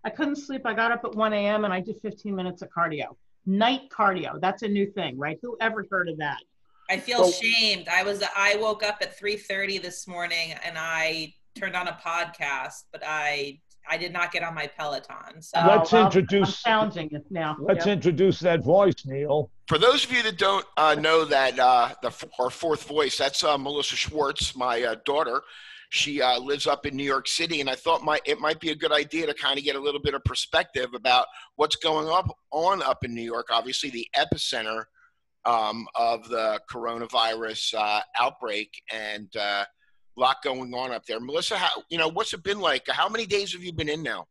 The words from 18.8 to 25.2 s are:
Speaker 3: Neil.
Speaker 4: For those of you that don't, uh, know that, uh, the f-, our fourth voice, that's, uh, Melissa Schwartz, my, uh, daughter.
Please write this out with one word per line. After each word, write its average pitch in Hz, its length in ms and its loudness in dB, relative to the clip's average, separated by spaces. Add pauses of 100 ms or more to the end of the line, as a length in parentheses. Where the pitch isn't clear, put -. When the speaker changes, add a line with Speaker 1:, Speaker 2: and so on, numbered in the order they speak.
Speaker 3:
Neil. 139 460 -2 (160)
Speaker 4:
For 156 120 4
those 262 260 6
of 247 60 -8
you 247 100 2
that 214 160 -2
don't, 196 280 2 (120)
uh, 151 160 8
know 160 320 4
that, 135 320 4
uh, 127 460 6
the 120 60 -2
f-, - 160 -10 (140)
our 127 120 0
fourth 156 360 -4
voice, 147 300 0
that's, 143 260 0
uh, 151 140 2
Melissa 139 380 -4
Schwartz, 147 600 -2
my, 123 280 0
uh, 113 120 -2 (100)
daughter. 139 360 0 (480)